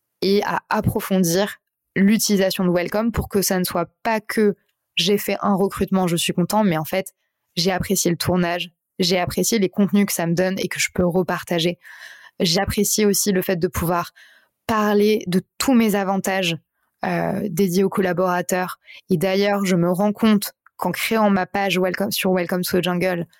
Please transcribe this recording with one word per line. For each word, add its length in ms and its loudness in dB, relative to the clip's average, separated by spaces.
et 240 2
à 240 -2
approfondir 880 0
l'utilisation 680 2
de 80 2
Welcome 400 0
pour 160 -4
que 140 0
ça 180 0
ne 60 0
soit 360 -4
pas 200 -2
que 340 0
j'ai 220 2
fait 240 -4
un 140 0
recrutement, 520 0
je 80 0
suis 160 -2
content, 320 0
mais 140 2
en 80 -6
fait, 280 -4
j'ai 140 0
apprécié 380 0
le 80 0
tournage, 540 -2
j'ai 220 0
apprécié 400 0
les 100 2
contenus 360 2
que 80 -4
ça 120 -2
me 100 0
donne 220 0
et 120 -4
que 100 -6
je 140 -2
peux 120 0
repartager. 760 -2
J'apprécie 680 0
aussi 280 2
le 80 2
fait 160 -2
de 100 0
pouvoir 460 -4
parler 640 2
de 140 0
tous 160 2
mes 220 4
avantages, 600 -2
euh, 460 -2
dédiés 340 2
aux 60 2
collaborateurs. 880 -2
Et 80 2
d'ailleurs, 480 0
je 100 2
me 160 2
rends 220 0
compte 400 2
qu'en 140 -2
créant 380 0
ma 160 2
page 320 -2
Welcome, 340 -2
sur 200 0
Welcome 300 0
to 180 -2
the 40 0
Jungle, 440 -2